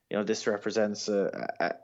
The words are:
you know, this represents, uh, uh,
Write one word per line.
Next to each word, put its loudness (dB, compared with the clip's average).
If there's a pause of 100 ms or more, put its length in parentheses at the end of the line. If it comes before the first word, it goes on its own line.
(100)
you 0
know, 0
this 0
represents, 0
uh, 0 (140)
uh, 2 (140)